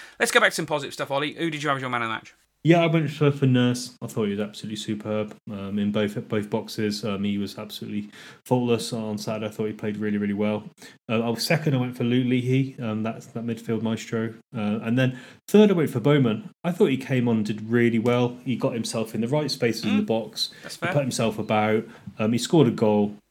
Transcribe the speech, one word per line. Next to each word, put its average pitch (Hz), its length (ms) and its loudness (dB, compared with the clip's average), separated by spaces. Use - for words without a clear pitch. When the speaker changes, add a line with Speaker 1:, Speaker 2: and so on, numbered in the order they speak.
Speaker 1:
let's 233 140 0
go 240 80 4
back 196 80 4
to - 60 -4
some 170 100 -4
positive 143 280 -4
stuff, 139 180 -6
Ollie. 143 240 -2
Who 165 140 -4
did 151 140 -6
you 151 60 0
have 135 80 0
as 131 40 -8
your 131 80 -6
man 120 120 -2
of 113 80 -2
the 110 40 -4
match? - 200 -12
Speaker 2:
Yeah, 170 180 6
I 165 60 4
went 160 240 2
for, 143 200 2
for 143 140 0
Nurse. 123 560 2
I 120 60 -8
thought 110 180 -4
he 101 60 0
was 101 100 -2
absolutely 107 360 -10
superb, 107 560 -4
um, 101 300 -6
in 101 140 2
both, 104 340 -2
both 104 220 -2
boxes. 107 560 -4
Um, 101 180 -4
he 101 140 -2
was 101 200 -6
absolutely 107 520 -10
faultless 120 460 0
on 107 260 -4
Saturday. 110 280 -6
I 107 40 -6
thought 107 180 -4
he 107 60 -6
played 104 220 -6
really, 104 220 -2
really 101 160 0
well. 104 320 0
Uh, 113 120 0
I 117 80 -2
was 113 160 -4
second, 156 300 2
I - 20 2
went 123 180 -2
for 127 80 -4
Luke 123 240 2
Leahy, 127 540 0
um, 110 220 -2
that's 113 240 -6
that 117 180 -8
midfield 113 380 -4
maestro. 110 500 -2
Uh, 104 260 0
and 113 160 0
then 131 200 2
third, 208 220 8
I 196 40 2
went 156 180 2
for 117 100 -4
Bowman. 139 480 4
I 175 80 -2
thought 190 160 4
he 135 80 2
came 127 320 0
on 113 80 4
and 104 80 0
did 110 240 -6
really 117 300 4
well. 123 440 2
He 123 140 -2
got 127 160 -2
himself 113 420 -4
in 110 60 -2
the 117 80 -2
right 147 200 0
spaces - 360 0
in 151 100 2
the 208 80 2
Speaker 1:
Mm. 208 40 -4
Speaker 2:
box. 113 420 -2
Speaker 1:
That's - 120 -14
Speaker 2:
He - 40 -16
Speaker 1:
fair. 175 140 -2
Speaker 2:
put 143 100 2
himself 113 360 0
about. 107 460 2
Um, 110 140 2
he 120 60 2
scored 143 280 6
a 110 40 4
goal. 104 440 2